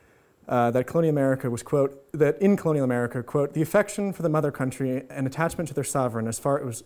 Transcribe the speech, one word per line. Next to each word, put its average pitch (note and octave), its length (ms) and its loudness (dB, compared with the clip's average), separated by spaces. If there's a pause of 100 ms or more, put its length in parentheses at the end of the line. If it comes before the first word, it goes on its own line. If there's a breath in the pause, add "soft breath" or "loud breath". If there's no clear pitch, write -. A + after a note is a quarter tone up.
(480 soft breath)
uh, A#2+ 240 4
that B2+ 140 2
colonial E3 240 2
America C3+ 400 2
was, A#2 140 -4
quote, C#3 480 0
that D3+ 300 2
in G3 140 6
colonial D3+ 280 0
America, B2 400 0
quote, C#3 300 0
"The D#3+ 100 0
affection G3+ 500 0
for - 80 -10
the E3 80 0
mother D3+ 220 2
country C3 580 -4
and C#3 160 -4
attachment D#3+ 440 -4
to - 40 -12
their C#3+ 100 -2
sovereign, A#2 440 -2
as A2+ 100 -4
far C#3+ 220 0
it C#3+ 60 -6
was, A#2 200 -8